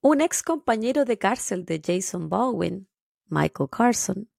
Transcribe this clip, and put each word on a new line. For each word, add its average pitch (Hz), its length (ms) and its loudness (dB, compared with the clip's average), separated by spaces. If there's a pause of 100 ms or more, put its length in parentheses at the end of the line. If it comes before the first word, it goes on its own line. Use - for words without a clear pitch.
Un 285 200 6
ex - 220 0
compañero 262 600 0
de 226 140 0
cárcel 196 460 -2
de 165 200 -4
Jason 180 440 -2
Baldwin, 185 600 -2 (380)
Michael 151 440 0
Carson 226 680 0